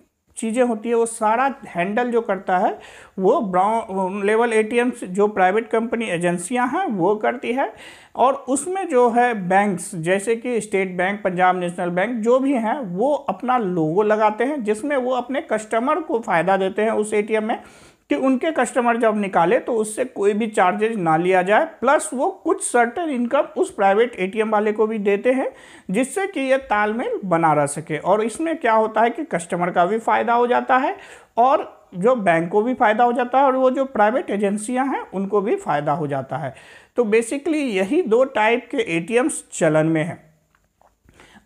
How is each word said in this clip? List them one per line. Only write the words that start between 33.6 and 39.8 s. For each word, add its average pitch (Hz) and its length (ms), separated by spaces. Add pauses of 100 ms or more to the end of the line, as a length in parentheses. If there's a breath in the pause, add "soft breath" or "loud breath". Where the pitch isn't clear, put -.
जो 269 140
प्राइवेट 254 440
एजेंसियां 214 640
हैं 453 180
उनको 196 280
भी 233 140
फ़ायदा 147 360
हो 143 160
जाता 135 300
है। 127 180 (400 loud breath)
तो 247 80
basically 233 520
यही 254 460
दो 240 220
टाइप 233 480
के 285 60
एटीएम्स 220 680 (100)
चलन 156 320